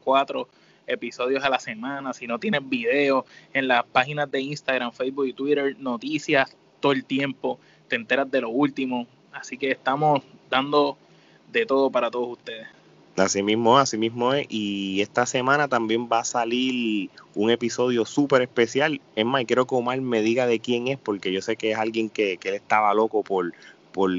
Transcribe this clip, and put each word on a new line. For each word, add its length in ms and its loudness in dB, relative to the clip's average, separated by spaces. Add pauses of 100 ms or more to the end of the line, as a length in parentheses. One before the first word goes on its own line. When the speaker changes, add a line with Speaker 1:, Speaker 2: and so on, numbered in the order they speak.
Speaker 1:
cuatro 460 0 (400)
episodios 540 -2
a 80 0
la 80 0
semana. 540 -10
Si 160 -12
no 100 -2
tienes 300 -2
video, 580 0 (260)
en 140 -2
las 200 4
páginas 440 -2
de 100 -2
Instagram, 520 -4
Facebook 340 -4
y 60 -4
Twitter, 480 0
noticias 760 -2 (220)
todo 140 4
el 120 -2
tiempo, 540 -4 (300)
te 80 -2
enteras 340 0
de 120 2
lo 80 -4
último, 580 -2 (240)
así 260 -14
que 140 0
estamos 500 2 (260)
dando 480 2 (540)
de 160 0
todo 240 4
para 180 0
todos 300 -6
ustedes. 300 -14 (480)
Speaker 2:
Así 260 2
mismo 360 6
es, 40 8
así 160 -2
mismo 340 0
es, 160 -2
y 520 -2
esta 260 0
semana 400 2
también 420 0
va 120 2
a 40 -2
salir 840 -2 (240)
un 160 2
episodio 540 0
súper 380 2
especial. 580 0 (160)
Es 80 2
más, 200 0
quiero 220 2
que 80 -4
Omar 260 -2
me 220 0
diga 240 2
de 140 2
quién 260 -2
es, 120 -4
porque 340 -4
yo 100 -2
sé 140 -4
que 160 -2
es 60 -4
alguien 320 -2
que, 260 0
que 140 -8
él 40 -2
estaba 400 2
loco 300 2
por, 280 -2 (380)
por 280 0